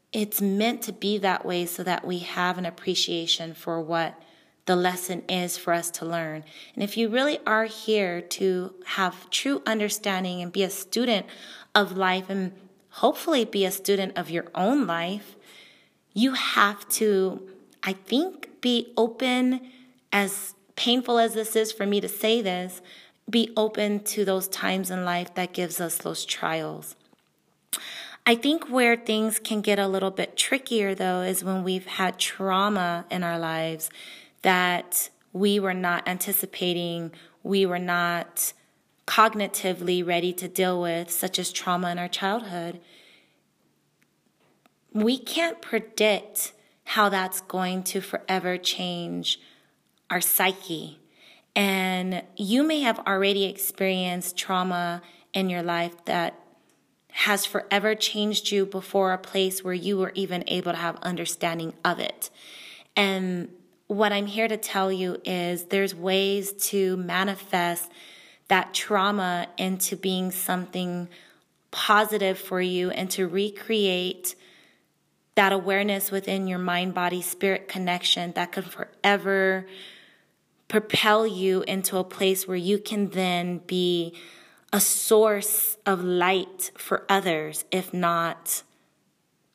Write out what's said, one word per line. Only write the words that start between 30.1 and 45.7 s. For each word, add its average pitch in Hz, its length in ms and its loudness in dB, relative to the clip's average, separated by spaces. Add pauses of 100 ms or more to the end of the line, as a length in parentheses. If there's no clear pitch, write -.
bit - 260 -4
trickier, 226 580 0
though, 185 260 0
is 185 220 -2
when 190 200 0
we've 185 240 -2
had 180 320 -2
trauma 190 880 0
in 180 140 -2
our 170 160 -2
lives 160 500 -4 (540)
that 180 640 2 (220)
we 202 280 4
were 190 140 2
not 180 340 0
anticipating, 175 1040 -2 (300)
we 190 240 4
were 180 140 0
not 175 760 -2 (520)
cognitively 185 1000 2
ready 180 280 0
to 180 140 -8
deal 180 340 2
with, 170 300 -2
such - 260 -2
as 180 140 -4
trauma 180 400 0
in 175 80 -4
our 175 80 -4
childhood, 175 720 -4 (2250)
we 220 240 2
can't 330 440 -2
predict - 920 0 (320)